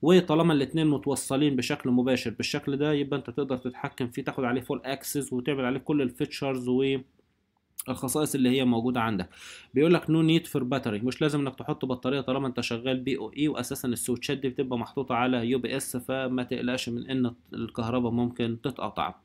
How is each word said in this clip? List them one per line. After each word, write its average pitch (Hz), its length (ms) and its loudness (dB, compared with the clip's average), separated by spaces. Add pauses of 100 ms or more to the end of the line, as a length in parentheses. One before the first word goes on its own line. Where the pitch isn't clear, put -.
وطالما 165 500 6
الاتنين 156 340 2
متوصلين 139 680 2
بشكل 127 340 -2
مباشر 123 400 2
بالشكل 139 460 -4
ده، 147 160 0
يبقى 143 260 0
انت 123 120 -10
تقدر 135 260 -2
تتحكم 127 520 -6
فيه، 131 160 -8
تاخد 135 200 -2
عليه 123 160 0
فول 123 240 -6
اكسس 135 480 -4
وتعمل 131 320 -2
عليه 127 140 0
كل 147 240 0
الفيتشرز 131 680 -4
و 135 300 2 (880)
الخصائص 139 460 -2
اللي 131 140 4
هي 131 160 4
موجوده 123 360 2
عندك. 107 280 0 (460)
بيقول 160 200 6
لك 160 100 2
no - 20 -8
need 160 440 4
for 139 120 0
battery، 120 420 -2
مش 127 180 0
لازم 147 180 2
انك 139 180 -4
تحط 147 260 -4
بطاريه 131 360 -2
طالما 131 260 -2
انت 127 140 -4
شغال 127 400 -2
بي 127 180 -2
او 107 180 -8
اي، 151 120 2
واساسا 131 400 -4
السويتشات 120 500 -2
دي 135 100 -2
بتبقى 127 300 -2
محطوطه 127 360 -4
على 120 360 2
يو 131 80 2
بي 123 180 -2
اس، 135 200 -6
فما 127 460 -2
تقلقش 123 460 -4
من 120 220 -6
ان 127 240 0 (200)
الكهرباء 117 580 -2
ممكن 120 500 -2
تتقطع. 95 520 -4 (100)